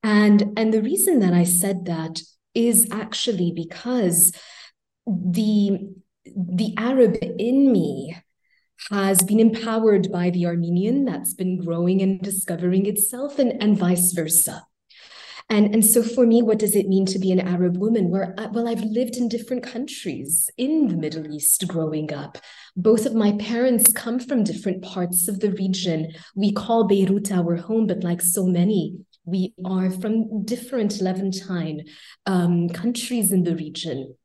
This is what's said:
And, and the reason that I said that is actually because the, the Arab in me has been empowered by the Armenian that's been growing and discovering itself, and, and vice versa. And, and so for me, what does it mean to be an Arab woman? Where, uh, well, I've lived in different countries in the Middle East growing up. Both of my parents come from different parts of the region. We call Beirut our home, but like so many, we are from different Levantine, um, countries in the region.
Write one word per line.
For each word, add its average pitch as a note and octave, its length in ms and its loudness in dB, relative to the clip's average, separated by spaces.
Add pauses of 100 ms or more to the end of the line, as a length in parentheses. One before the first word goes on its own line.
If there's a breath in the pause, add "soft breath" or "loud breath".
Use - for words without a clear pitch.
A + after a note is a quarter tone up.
And, G#3 520 6
and A3 160 2
the A3 80 2
reason D#4 380 2
that F#3 140 4
I F3 100 6
said F3+ 440 0
that D#3+ 340 -6 (340)
is A#3 380 4
actually G3+ 600 -2
because E3+ 800 0 (760 loud breath)
the, G3+ 720 2 (480)
the F3+ 520 -4
Arab A#3+ 440 4
in C4 520 2
me D3 440 -2 (760)
has G3 320 2
been G#3 180 2
empowered A3 720 2
by F3+ 180 0
the F3+ 160 0
Armenian F3 580 0
that's - 300 -6
been F#3 240 -4
growing F3 420 0
and F#3+ 200 0
discovering F#3 680 -2
itself, C4 540 -4
and, B3 200 0
and G#3 160 4
vice F3+ 360 2
versa. D#3+ 500 -2 (880 loud breath)
And, G#3 240 4
and A3 100 4
so A#3 200 4
for A#3+ 200 2
me, A#3 180 6
what G#3+ 180 2
does G3 160 0
it G3 100 2
mean F#3+ 200 2
to F#3+ 120 -2
be F#3 140 0
an F3+ 80 4
Arab F3+ 360 0
woman? G3+ 320 2
Where, F#3 300 -2
uh, A3 140 -8
well, A#3 160 -2
I've G#3 160 -4
lived A#3 320 -2
in A#3+ 120 -2
different A#3 360 -6
countries D#3 920 -6
in D4 300 0
the F3 100 0
Middle D#3 380 -6
East - 320 -2
growing D#3 460 -4
up. C#3+ 260 -10 (380 loud breath)
Both A3 280 4
of A3+ 120 0
my G#3 160 4
parents A#3 600 2
come A#3+ 280 -4
from A#3+ 240 0
different F#3 400 -6
parts - 420 -4
of G3+ 140 -6
the G#3 100 0
region. F3+ 640 -2 (240 loud breath)
We G3+ 160 0
call A3+ 340 0
Beirut G3 460 2
our E3+ 240 0
home, A3 320 0
but F3+ 160 -2
like F3 180 -2
so F#3+ 240 0
many, F3+ 480 2 (300)
we F#3 280 -4 (100)
are F#3 280 -2
from G#3+ 560 -4
different A3+ 560 -4
Levantine, F#3 840 -4 (400 loud breath)
um, F3 460 2
countries A3 600 -2
in F#3 120 2
the E3+ 120 0
region. C#3+ 600 -8 (100)